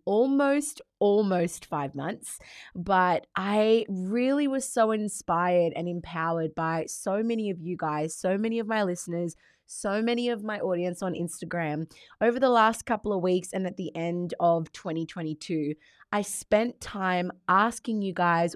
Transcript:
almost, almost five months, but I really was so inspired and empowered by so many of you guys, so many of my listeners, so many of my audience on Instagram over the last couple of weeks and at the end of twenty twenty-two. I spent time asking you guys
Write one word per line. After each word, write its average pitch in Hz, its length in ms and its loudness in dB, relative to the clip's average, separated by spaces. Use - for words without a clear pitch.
almost, 277 760 2
almost 202 680 2
five 143 300 -6
months, 147 440 -8
but 180 600 2
I 214 540 4
really 240 600 0
was 269 220 -2
so 220 200 4
inspired 180 840 2
and 175 140 -4
empowered 165 640 -4
by 165 340 -2
so 202 340 -2
many 226 260 -2
of 180 100 -4
you 170 160 -6
guys, 156 400 -2
so 185 220 0
many 226 220 0
of 220 80 -2
my 214 160 0
listeners, 175 520 -4
so 208 380 -4
many 240 260 0
of 220 160 -4
my 214 160 -6
audience 175 420 -2
on 180 120 -2
Instagram 160 760 -6
over 233 180 2
the 262 120 4
last 226 340 4
couple 214 300 -2
of 185 80 -2
weeks 180 320 0
and 190 120 -2
at - 120 -8
the 175 180 -8
end 170 420 -4
of 170 340 2
twenty 165 340 -6
twenty-two. 156 680 -4
I 208 100 0
spent 220 580 0
time 185 520 -2
asking 214 520 2
you 190 140 -2
guys 170 420 2